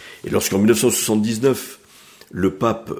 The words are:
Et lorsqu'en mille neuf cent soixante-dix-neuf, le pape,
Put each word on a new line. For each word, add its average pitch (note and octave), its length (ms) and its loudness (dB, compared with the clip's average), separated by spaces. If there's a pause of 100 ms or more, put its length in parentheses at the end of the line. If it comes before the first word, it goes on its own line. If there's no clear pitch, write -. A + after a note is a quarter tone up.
(240)
Et - 60 -8
lorsqu'en G2 280 0
mille G#2 100 4
neuf A2+ 100 4
cent A#2+ 120 4
soixante-dix-neuf, A2+ 880 0 (500)
le F#2 240 0
pape, A2 460 -2